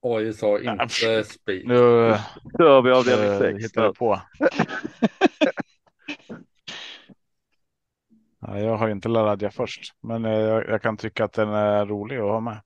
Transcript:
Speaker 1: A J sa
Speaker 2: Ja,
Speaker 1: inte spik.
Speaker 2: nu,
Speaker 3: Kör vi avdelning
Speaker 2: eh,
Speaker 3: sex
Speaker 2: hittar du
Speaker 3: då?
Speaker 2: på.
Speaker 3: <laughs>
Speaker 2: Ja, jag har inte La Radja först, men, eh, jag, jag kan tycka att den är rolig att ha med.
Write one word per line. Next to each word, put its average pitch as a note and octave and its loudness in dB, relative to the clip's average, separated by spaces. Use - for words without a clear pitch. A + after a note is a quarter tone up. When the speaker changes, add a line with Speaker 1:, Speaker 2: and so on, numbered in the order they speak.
Speaker 1:
A A#2 -2
J A2 -4
sa G#2 0
Speaker 2:
Ja, A2 -4
Speaker 1:
inte A2+ -2
spik. F#2+ -10
Speaker 2:
nu, B2 0
Speaker 3:
Kör C#3 8
vi B2+ 4
avdelning B2 4
Speaker 2:
eh, G2+ 0
Speaker 3:
sex G2+ -2
Speaker 2:
hittar A2+ -2
du G#2+ 4
Speaker 3:
då? F#2+ -2
Speaker 2:
på. G#2 0
Speaker 3:
<laughs> - -20
Speaker 2:
Ja, G2+ -10
jag A2 -2
har A2 -2
inte G#2 -6
La A2+ 2
Radja G#2 -2
först, - -12
men, A2+ -8
eh, A2 -2
jag, A2 0
jag G#2+ -2
kan A2 -4
tycka A2 -6
att G#2 -6
den G#2+ -2
är G#2 0
rolig G#2 -8
att A#2 -6
ha G#2 -2
med. A2 -10